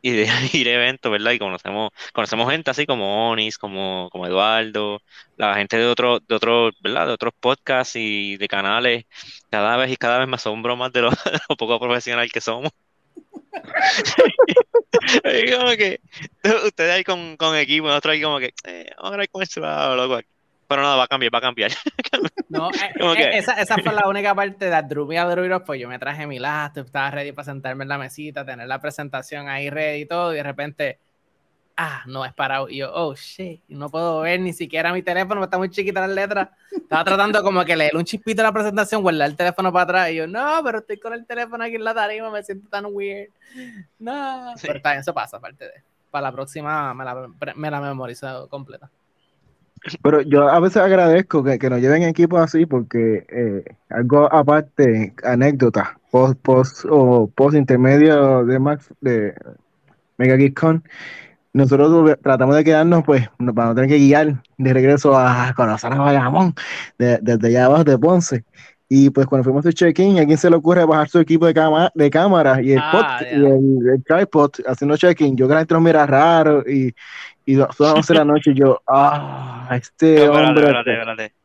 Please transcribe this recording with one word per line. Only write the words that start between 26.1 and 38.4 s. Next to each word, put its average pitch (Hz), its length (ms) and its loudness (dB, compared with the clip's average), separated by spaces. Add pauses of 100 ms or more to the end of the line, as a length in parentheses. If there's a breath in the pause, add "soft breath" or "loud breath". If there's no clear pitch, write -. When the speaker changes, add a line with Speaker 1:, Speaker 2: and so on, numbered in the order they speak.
Speaker 2:
mi 139 120 -12
laptop, 147 480 -8
estaba 139 240 -6
ready 143 220 -12
para 143 120 -16
sentarme 135 400 -12
en 135 60 -14
la 143 80 -8
mesita, 143 480 -14
tener 123 200 -16
la 135 140 -10
presentación 143 720 -12
ahí 139 180 -10
ready 151 320 -6
y 151 60 -14
todo, 170 260 -6
y 156 40 -8
de 147 60 -8
repente, 143 560 -10 (760)
ah, 147 300 -10
no 131 180 -12
es 131 80 -14
parado. 135 380 -6
Y 135 80 -14
yo, 135 160 -8
"Oh, 160 200 -6
shit, 180 540 -18
no 143 220 -14
puedo 160 300 -4
ver 175 200 -2
ni 180 140 -6
siquiera 165 400 -6
mi 180 80 -6
teléfono, 185 420 -4
está 185 140 -4
muy 185 100 -4
chiquita 190 320 -6
la 190 80 -4
letra". 196 440 -6 (220 loud breath)
Estaba 165 300 -4
tratando 202 380 0
como 185 240 0
que 165 100 0
leer 151 180 0
un 165 100 -2
chispito 214 360 -8